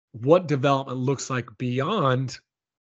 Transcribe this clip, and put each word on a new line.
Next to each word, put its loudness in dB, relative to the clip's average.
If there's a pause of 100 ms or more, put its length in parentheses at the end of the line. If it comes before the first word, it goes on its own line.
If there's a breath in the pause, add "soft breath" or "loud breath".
(120)
what 2
development 0
looks -2
like -6
beyond -2 (480)